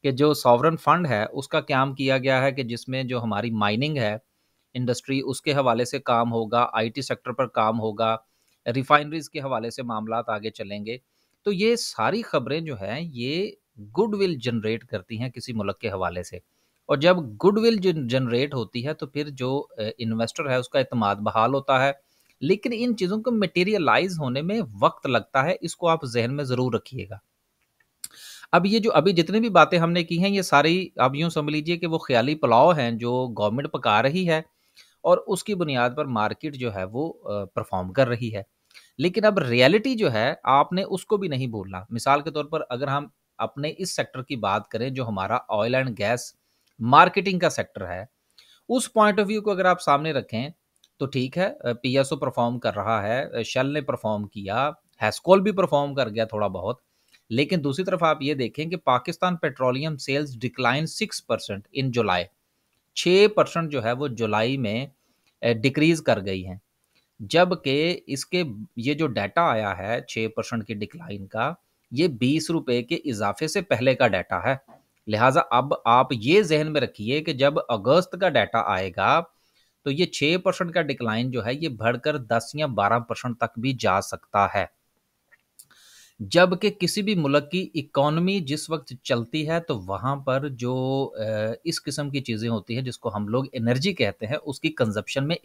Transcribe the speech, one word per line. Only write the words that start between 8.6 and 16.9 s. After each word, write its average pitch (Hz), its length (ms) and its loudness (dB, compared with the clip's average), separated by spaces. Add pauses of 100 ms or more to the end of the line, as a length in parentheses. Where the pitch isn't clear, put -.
रिफाइनरीज 147 600 0
के 156 120 -12
हवाले 120 320 -4
से 131 120 -10
मामलात 113 460 -6
आगे 110 200 -4
चलेंगे। 104 520 -10 (440)
तो 208 60 0
ये 214 260 2
सारी 208 440 -2
खबरें 147 440 -4
जो 147 100 -8
हैं 104 260 -8
ये 156 560 -6 (220)
गुडविल 180 600 0
जनरेट 113 440 -2
करती 107 340 -8
हैं 123 140 -6
किसी - 220 -12
मुल्क 98 280 -4
के 117 80 -4
हवाले 90 340 -4
से, 87 180 -16 (480)
और 147 100 2